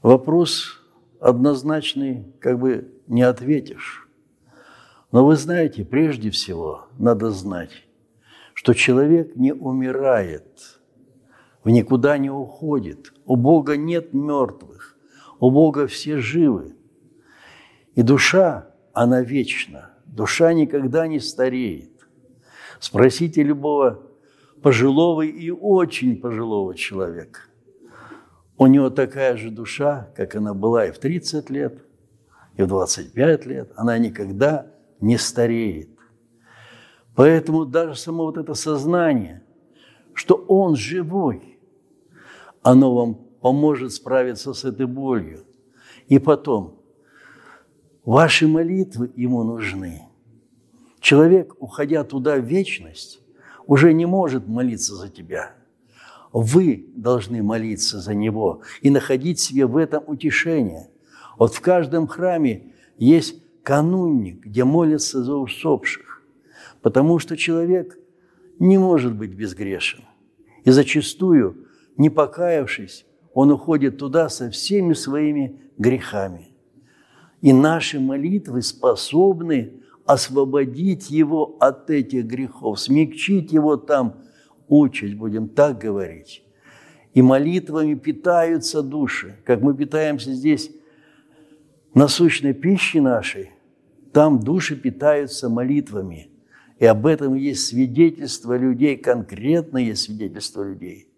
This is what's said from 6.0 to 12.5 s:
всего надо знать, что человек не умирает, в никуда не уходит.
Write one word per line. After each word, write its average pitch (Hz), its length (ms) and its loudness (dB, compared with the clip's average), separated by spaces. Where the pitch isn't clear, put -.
всего 82 560 -10
надо 113 340 0
знать, 92 400 -10
что - 200 2
человек 151 600 2
не 131 180 0
умирает, 131 1300 -4
в 110 60 0
никуда 120 480 2
не 135 120 -4
уходит. 135 840 -8